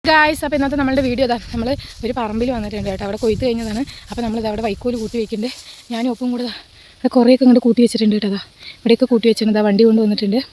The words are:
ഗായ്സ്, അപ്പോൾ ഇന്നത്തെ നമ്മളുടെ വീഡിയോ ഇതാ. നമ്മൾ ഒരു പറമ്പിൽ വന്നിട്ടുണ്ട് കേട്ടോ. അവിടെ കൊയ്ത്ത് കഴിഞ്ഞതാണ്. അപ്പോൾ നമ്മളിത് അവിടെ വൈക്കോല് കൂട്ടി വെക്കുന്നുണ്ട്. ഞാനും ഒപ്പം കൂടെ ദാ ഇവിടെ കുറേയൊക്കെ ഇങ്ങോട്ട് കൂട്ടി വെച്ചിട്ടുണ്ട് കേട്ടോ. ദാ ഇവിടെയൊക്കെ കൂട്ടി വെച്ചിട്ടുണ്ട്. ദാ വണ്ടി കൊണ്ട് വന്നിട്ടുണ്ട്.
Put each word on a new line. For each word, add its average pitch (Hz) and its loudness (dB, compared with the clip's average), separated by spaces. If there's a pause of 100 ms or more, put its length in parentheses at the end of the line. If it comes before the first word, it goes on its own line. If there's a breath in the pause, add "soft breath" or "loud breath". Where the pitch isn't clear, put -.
(100)
ഗായ്സ്, 302 2
അപ്പോൾ 294 -2
ഇന്നത്തെ 277 -2
നമ്മളുടെ 269 0
വീഡിയോ 240 0
ഇതാ. 240 -2 (140)
നമ്മൾ 233 -6 (360 loud breath)
ഒരു 233 -4
പറമ്പിൽ 226 -4
വന്നിട്ടുണ്ട് 208 -8
കേട്ടോ. 190 -8
അവിടെ 202 -6
കൊയ്ത്ത് 214 0
കഴിഞ്ഞതാണ്. 233 -4 (280 loud breath)
അപ്പോൾ 233 -8
നമ്മളിത് 220 -4
അവിടെ 208 -6
വൈക്കോല് 240 -4
കൂട്ടി 214 -8
വെക്കുന്നുണ്ട്. 214 -6 (340 loud breath)
ഞാനും 240 -4
ഒപ്പം 247 -6
കൂടെ 247 -4
ദാ 214 -12 (440 loud breath)
ഇവിടെ 254 -2
കുറേയൊക്കെ 254 6
ഇങ്ങോട്ട് 247 6
കൂട്ടി 233 4
വെച്ചിട്ടുണ്ട് 214 2
കേട്ടോ. 208 -2
ദാ 190 -6 (400 loud breath)
ഇവിടെയൊക്കെ 233 4
കൂട്ടി 233 2
വെച്ചിട്ടുണ്ട്. 214 0
ദാ 214 2
വണ്ടി 202 4
കൊണ്ട് 220 4
വന്നിട്ടുണ്ട്. 202 0 (120)